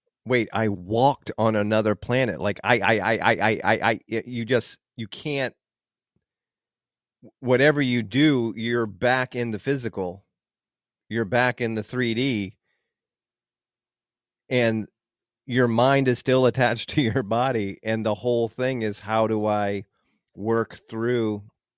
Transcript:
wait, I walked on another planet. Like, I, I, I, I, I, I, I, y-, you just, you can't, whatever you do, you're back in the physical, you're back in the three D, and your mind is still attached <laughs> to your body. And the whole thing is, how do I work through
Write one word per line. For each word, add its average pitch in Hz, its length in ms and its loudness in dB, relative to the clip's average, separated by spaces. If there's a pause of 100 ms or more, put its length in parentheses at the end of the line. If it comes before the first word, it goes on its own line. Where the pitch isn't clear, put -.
(240)
wait, 120 280 0
I 110 160 0
walked 104 680 0
on 110 200 2
another 107 400 2
planet. 120 440 -2
Like, 98 240 -4
I, 117 140 4
I, 98 160 2
I, 107 240 0
I, 87 240 2
I, 110 220 2
I, 101 80 2 (180)
I, 113 180 -2
y-, 107 160 -4
you 117 200 -6
just, 113 340 -2 (180)
you 113 120 -8
can't, 139 440 -6 (1900)
whatever 135 420 4
you 123 200 0
do, 123 540 2
you're 117 300 -2
back 123 480 -2
in 120 160 -4
the 107 80 -6
physical, 98 640 -6 (840)
you're 110 160 -2
back 120 360 0
in 113 140 -2
the 107 80 -4
three 120 320 -2
D, 110 420 -2 (1900)
and 113 380 0 (600)
your 120 220 2
mind 127 400 4
is 123 100 2
still 127 280 2
attached 120 440 0
<laughs> - 40 -12
to 151 80 2
your 113 200 0
body. 113 600 -2
And 110 240 -2
the 107 80 0
whole 120 340 0
thing 127 340 -4
is, 104 180 -4
how 110 260 0
do 107 200 0
I 101 380 -2 (500)
work 113 440 -2 (100)
through 113 540 -2 (360)